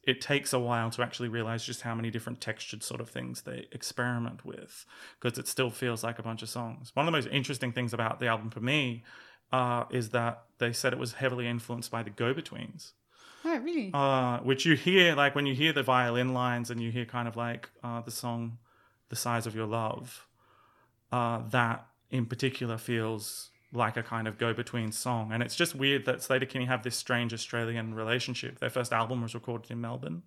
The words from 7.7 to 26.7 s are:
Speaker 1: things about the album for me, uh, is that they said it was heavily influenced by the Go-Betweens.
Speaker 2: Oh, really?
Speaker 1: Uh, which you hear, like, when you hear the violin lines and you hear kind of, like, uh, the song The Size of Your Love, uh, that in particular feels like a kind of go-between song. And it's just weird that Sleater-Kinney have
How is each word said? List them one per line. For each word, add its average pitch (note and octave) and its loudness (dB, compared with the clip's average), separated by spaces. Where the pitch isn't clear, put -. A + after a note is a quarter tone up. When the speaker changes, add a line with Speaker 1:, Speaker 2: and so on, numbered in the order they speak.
Speaker 1:
things A#2+ -2
about A2+ 0
the B2 2
album A2+ 0
for A2+ -10
me, B2 0
uh, B2 2
is A#2+ 0
that A#2 0
they A#2+ 2
said - 2
it - -4
was A#2+ -4
heavily B2 0
influenced A#2+ -4
by A#2 -2
the G#2+ -6
Go-Betweens. A#2+ -4
Speaker 2:
Oh, D#4+ 2
really? C4 -2
Speaker 1:
Uh, C3 4
which C3 2
you D#3+ 8
hear, F3 8
like, C#3+ 6
when C#3+ 2
you C3+ 2
hear D3+ 4
the C#3 4
violin B2 4
lines B2 0
and A#2 -4
you A#2 -2
hear A#2+ -2
kind A#2+ -4
of, A2+ -6
like, A#2 -4
uh, A#2 -4
the A#2+ -10
song A#2 -4
The A#2 -6
Size A#2 0
of G#2+ -6
Your A2 -2
Love, A2 -4
uh, A#2 0
that A#2 2
in C3 2
particular A#2+ -2
feels A2 -2
like A2+ 2
a A#2 -2
kind A2+ -2
of G#2 -6
go-between A#2 0
song. A2+ -2
And A#2 0
it's B2 -2
just E3+ 2
weird C#3 2
that B2+ 2
Sleater-Kinney B2+ 0
have B2+ 0